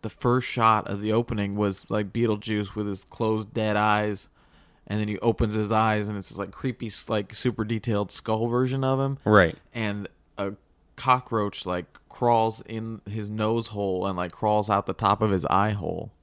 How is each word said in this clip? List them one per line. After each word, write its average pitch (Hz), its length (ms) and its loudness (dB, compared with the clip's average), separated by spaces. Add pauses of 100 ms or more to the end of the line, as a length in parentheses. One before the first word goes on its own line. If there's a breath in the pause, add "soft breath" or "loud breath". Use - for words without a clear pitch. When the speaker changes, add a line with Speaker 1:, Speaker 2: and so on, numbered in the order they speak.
Speaker 1:
the 110 80 -6
first 123 380 2
shot 113 380 4
of 101 140 -4
the 107 120 0
opening 104 440 0
was, 101 340 0
like, 107 220 -2
Beetlejuice 107 640 0
with 104 120 -4
his 98 180 -6
closed, 110 480 -4
dead 107 240 0
eyes. 107 520 0 (600 soft breath)
And 104 120 -2
then 104 80 -2
he 104 100 -4
opens 107 360 0
his 107 180 0
eyes, 107 360 2
and 104 80 -4
it's 98 120 -10
this, - 100 -12
like, 98 140 -6
creepy, - 340 -6
s-, - 220 -10
like, 107 260 -2
super 113 300 -2
detailed 107 480 -2
skull 110 340 -2
version 127 380 0
of 135 160 2
him. 135 240 -2
Speaker 2:
Right. 98 320 6 (180)
Speaker 1:
And 104 320 -4 (320)
a 101 140 -4 (420)
cockroach, 120 720 0
like, 90 200 -4 (220)
crawls 113 580 2
in 113 380 -8
his 104 240 -6
nose 110 400 0
hole 98 380 -2
and, 95 100 -2
like, 90 140 -2
crawls 107 400 2
out 101 160 2
the - 60 -4
top 104 300 2
of 107 100 2
his 92 140 0
eye 101 260 2
hole. 85 400 -6 (100)